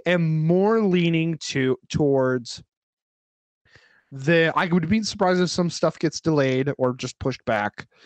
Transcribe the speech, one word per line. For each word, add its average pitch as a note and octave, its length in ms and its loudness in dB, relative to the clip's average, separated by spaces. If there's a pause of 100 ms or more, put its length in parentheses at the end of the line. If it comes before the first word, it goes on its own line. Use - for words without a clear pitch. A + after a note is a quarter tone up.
am D#3+ 400 0
more G3+ 360 2
leaning E3+ 560 0 (100)
to, C3 300 0 (120)
towards C3 720 0 (1500)
the, D#3+ 440 2
I F3+ 100 2
would E3 220 0
be G#3+ 160 2
surprised F#3 360 0
if F3 100 0
some F3 200 -2
stuff - 280 -2
gets - 220 -4
delayed C3+ 480 0 (100)
or B2+ 160 0
just B2+ 260 -10
pushed - 240 -6
back. G#2 420 -4 (200)